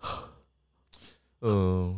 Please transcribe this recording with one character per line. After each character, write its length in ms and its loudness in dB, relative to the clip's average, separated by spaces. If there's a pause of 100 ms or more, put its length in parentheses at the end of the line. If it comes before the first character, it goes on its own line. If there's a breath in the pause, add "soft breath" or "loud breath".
<sighs> 1400 -16
呃， 600 2